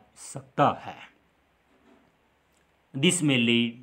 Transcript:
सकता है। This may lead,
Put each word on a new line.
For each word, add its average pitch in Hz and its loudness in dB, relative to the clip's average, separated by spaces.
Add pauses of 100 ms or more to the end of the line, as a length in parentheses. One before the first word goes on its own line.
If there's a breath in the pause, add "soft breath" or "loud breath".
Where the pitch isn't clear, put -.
(140)
सकता - -4
है। 98 -16 (2000)
This 170 2
may 143 2
lead, 117 2 (120)